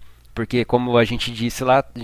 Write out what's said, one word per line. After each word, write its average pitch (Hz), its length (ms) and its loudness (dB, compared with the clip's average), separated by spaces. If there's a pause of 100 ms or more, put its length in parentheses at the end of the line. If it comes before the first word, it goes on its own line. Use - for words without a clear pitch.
(340)
Porque, 117 320 -2
como 123 320 2
a 117 80 6
gente 120 260 -6
disse 117 320 -4
lá, 131 180 4 (220)